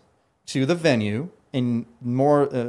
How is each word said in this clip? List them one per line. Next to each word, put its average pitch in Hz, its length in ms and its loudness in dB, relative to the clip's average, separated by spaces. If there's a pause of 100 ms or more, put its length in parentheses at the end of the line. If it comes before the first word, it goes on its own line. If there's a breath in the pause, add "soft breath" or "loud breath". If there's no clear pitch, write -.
(480)
to 135 180 -2
the 165 100 0
venue, 127 540 0 (220)
and 120 340 -2 (160)
more, 139 540 2
uh, 120 140 -2